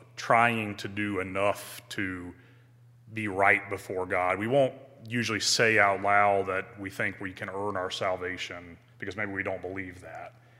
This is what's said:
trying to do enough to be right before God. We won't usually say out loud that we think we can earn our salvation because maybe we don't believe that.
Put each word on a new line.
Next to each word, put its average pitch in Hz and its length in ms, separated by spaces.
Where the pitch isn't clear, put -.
trying 113 600
to - 100
do 101 340
enough 98 680
to 90 460
be 110 120
right 98 440
before 92 340
God. 92 340
We 107 80
won't 131 280
usually 113 320
say 110 380
out 98 240
loud 101 460
that 95 300
we 98 120
think 101 300
we 95 120
can 101 160
earn 98 280
our 92 140
salvation 90 840
because 98 180
maybe 104 160
we 98 100
don't 95 180
believe 90 420
that. 85 320